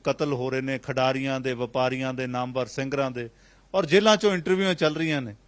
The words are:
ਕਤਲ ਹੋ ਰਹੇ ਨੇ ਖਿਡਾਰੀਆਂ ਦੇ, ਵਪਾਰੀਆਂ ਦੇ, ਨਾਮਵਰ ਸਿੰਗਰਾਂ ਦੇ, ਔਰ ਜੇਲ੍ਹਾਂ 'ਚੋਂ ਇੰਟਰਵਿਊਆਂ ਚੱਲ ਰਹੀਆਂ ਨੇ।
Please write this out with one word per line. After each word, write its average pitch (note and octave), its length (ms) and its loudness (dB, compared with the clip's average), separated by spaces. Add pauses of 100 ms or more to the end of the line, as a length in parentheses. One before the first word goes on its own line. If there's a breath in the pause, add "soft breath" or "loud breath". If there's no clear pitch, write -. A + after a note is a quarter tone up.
ਕਤਲ D3 280 -2
ਹੋ B2+ 160 -2
ਰਹੇ C3 120 -2
ਨੇ C3+ 180 -4
ਖਿਡਾਰੀਆਂ C3 600 0
ਦੇ, C3 140 -2
ਵਪਾਰੀਆਂ B2+ 600 -2
ਦੇ, B2+ 140 -6
ਨਾਮਵਰ B2 400 -4
ਸਿੰਗਰਾਂ C3+ 440 -4
ਦੇ, A#2+ 160 -8 (460 soft breath)
ਔਰ F#3+ 120 2
ਜੇਲ੍ਹਾਂ G3+ 320 6
'ਚੋਂ G3+ 160 4
ਇੰਟਰਵਿਊਆਂ F#3 420 2
ਚੱਲ D#3 200 2
ਰਹੀਆਂ D#3 260 -2
ਨੇ। G#2+ 140 -10 (120)